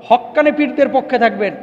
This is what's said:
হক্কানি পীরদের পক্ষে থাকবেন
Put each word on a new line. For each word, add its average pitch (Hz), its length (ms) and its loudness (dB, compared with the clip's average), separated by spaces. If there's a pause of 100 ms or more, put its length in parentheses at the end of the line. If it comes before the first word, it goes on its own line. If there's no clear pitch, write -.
হক্কানি 302 420 2
পীরদের 285 380 0
পক্ষে 254 300 -2
থাকবেন 208 440 0